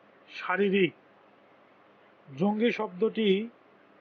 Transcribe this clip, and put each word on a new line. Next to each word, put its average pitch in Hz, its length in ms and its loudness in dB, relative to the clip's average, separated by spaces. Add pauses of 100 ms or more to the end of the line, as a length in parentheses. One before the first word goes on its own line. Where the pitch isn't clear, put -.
(300)
শারীরিক। 190 640 0 (1400)
জঙ্গি 214 340 2
শব্দটি 214 800 -2 (520)